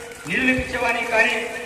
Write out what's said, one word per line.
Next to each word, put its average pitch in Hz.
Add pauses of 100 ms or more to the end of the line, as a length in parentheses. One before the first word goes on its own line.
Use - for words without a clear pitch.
(280)
నిధులు 254
ఇప్పించేవాడిని. 240
కానీ 226 (200)